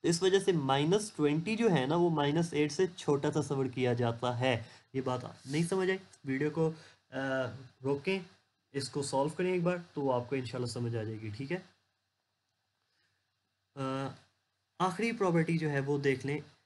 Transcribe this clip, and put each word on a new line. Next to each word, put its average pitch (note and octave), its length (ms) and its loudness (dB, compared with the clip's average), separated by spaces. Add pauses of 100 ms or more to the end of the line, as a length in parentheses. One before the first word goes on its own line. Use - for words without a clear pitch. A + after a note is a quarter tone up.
इस E3+ 180 2
वजह F#3+ 180 6
से F#3+ 120 2
माइनस D3+ 640 2
ट्वेंटी D#3 400 2
जो A#3 120 4
है C3+ 180 4
ना, D3+ 100 2
वो F3 140 4
माइनस D3+ 440 2
एट D3 180 2
से F#3 160 2
छोटा D3 420 0
तस्वर C#3 380 0
किया B2 260 0
जाता A#2+ 420 0
है। B2+ 180 2 (400)
ये C3+ 60 0
बात B2+ 240 -4 (220)
नहीं D3+ 180 0
समझ F#3 260 0
आई, F#3+ 80 0 (280)
वीडियो C3+ 240 0
को, D#3+ 180 0
अ, - 540 -10 (640)
रोकें, D#3 400 -2 (500)
इसको C#3 280 -6
solve C#3 300 -2
करें F3+ 220 -2
एक F3 100 0
बार, F3 200 0 (100)
तो C#3 160 -2
आपको B2 260 -2
इंशाल्लाह B2 340 -6
समझ A#2+ 260 -4
आ A2+ 60 -4
जाएगी, A2 280 -8
ठीक C#3 200 -10
है। F3+ 120 -4 (2250)
अ, C3+ 380 -6 (680)
आखिरी F#3 340 0
property E3+ 440 2
जो D#3 100 0
है C#3 140 0
वो C#3+ 180 0
देख C3+ 260 0
लें। D3 140 -2 (260)